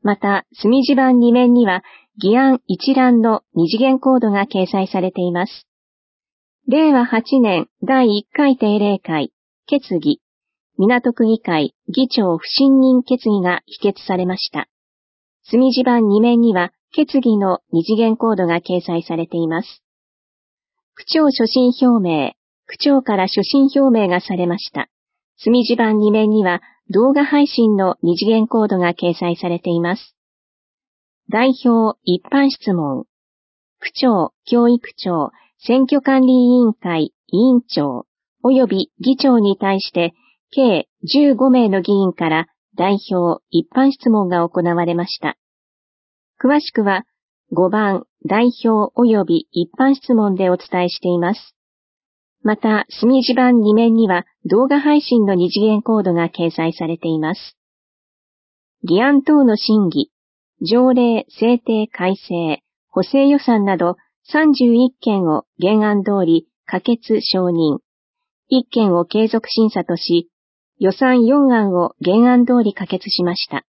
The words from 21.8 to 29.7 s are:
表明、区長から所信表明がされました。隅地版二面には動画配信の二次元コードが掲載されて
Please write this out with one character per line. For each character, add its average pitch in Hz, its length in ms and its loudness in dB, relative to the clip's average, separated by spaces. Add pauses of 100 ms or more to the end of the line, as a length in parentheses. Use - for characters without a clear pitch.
表 240 180 2
明、 165 340 -2 (340)
区 - 100 -18
長 277 240 0
か 226 140 -4
ら 190 120 0
所 202 140 -4
信 269 340 0
表 277 40 2
明 226 280 2
が 180 140 -2
さ - 140 -8
れ 180 100 -2
ま 175 140 -4
し - 120 -16
た。 - 160 -8 (500)
隅 240 280 0
地 233 100 0
版 220 220 0
二 208 140 2
面 214 180 2
に 214 140 2
は 180 180 -2 (300)
動 240 220 2
画 285 120 2
配 285 220 2
信 220 280 2
の 190 280 0
二 170 120 0
次 196 120 -4
元 220 200 0
コ 220 180 0
ー - 20 -4
ド 196 100 -2
が 175 160 0
掲 175 220 -4
載 175 220 -4
さ 180 120 -8
れ 170 80 -4
て 175 140 -6